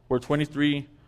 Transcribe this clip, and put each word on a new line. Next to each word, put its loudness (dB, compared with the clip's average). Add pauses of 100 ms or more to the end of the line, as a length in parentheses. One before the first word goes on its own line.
where 2
twenty-three 0 (220)